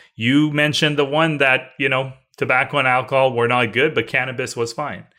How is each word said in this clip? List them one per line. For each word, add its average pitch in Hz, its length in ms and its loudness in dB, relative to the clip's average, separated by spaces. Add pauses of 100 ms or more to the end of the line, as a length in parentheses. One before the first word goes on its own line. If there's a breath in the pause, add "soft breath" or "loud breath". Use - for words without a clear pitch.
(140 loud breath)
you 139 360 2
mentioned 147 460 0
the 147 60 4
one 151 360 0
that, 131 380 0
you 135 120 0
know, 131 240 -2 (240)
tobacco 135 400 0
and 131 100 2
alcohol 131 460 2
were 117 160 0
not 123 240 0
good, 147 200 0
but 120 140 -2
cannabis 127 480 -4
was 117 160 -4
fine, 123 320 -10 (160 soft breath)